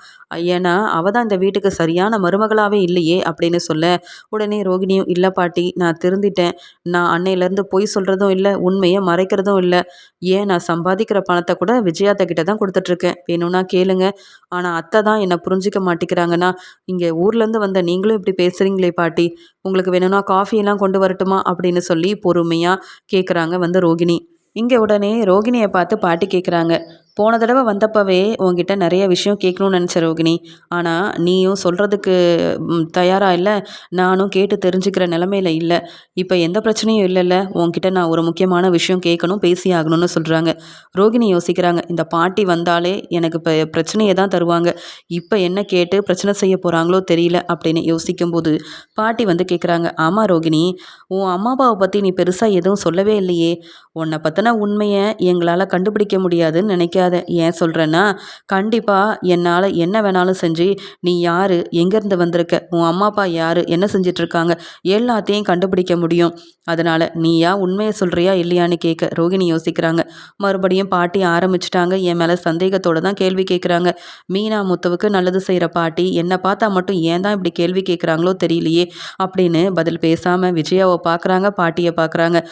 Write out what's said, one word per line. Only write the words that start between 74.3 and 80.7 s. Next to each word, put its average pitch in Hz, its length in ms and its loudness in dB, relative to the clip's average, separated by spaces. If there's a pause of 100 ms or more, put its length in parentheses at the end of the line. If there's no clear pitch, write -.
"மீனா 214 320 -2
முத்துவுக்கு 180 460 -2
நல்லது 185 360 0
செய்யற 175 220 0
பாட்டி, 170 460 -2
என்னை 175 280 0
பார்த்தா 202 280 0
மட்டும் 185 340 -2
ஏன் 175 200 0
தான் 208 120 -2
இப்படி 180 180 -4
கேள்வி 180 340 -2
கேட்குறாங்களோ 170 480 0
தெரியலையே" 170 500 0 (360)
அப்படின்னு 180 400 2 (120)
பதில் 165 320 -2
பேசாம 180 460 0
விஜயாவை 180 500 2